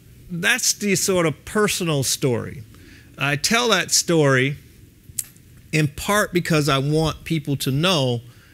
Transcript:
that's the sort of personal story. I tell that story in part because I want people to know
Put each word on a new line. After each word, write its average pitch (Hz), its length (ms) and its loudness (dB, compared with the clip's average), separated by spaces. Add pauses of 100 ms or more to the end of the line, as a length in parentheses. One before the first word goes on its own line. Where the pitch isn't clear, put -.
(300)
that's 208 440 0
the 202 220 -2
sort 180 300 0
of 151 200 -4
personal 175 580 -2
story. 113 600 -4 (540)
I 143 200 -2
tell 233 320 0
that 185 220 0
story 143 640 2 (1160)
in 151 160 2
part 202 460 -2
because 160 360 2
I 139 80 2
want 151 480 0
people 147 320 -2
to 135 140 -4
know 135 500 0 (320)